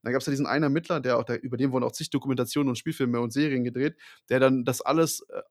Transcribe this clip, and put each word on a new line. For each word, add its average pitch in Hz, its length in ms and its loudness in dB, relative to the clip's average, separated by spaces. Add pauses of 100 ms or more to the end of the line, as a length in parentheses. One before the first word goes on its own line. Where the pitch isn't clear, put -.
Da 120 100 -4
gab's 131 140 0
ja 151 60 -2
diesen 139 160 0
einen 143 160 2
Ermittler, 151 380 0
der 123 180 2
auch, 120 40 -2
der, 120 200 -4
über 123 140 -6
den 131 140 2
wurden 123 120 0
auch 120 80 -2
zig - 180 -10
Dokumentationen 135 600 0
und 120 80 -2
Spielfilme 127 420 -2
und 120 120 -2
Serien 135 320 0
gedreht, 123 320 -2 (340)
der 127 100 4
dann 131 240 4
das 123 180 -2
alles, 156 480 2
äh, - 220 -8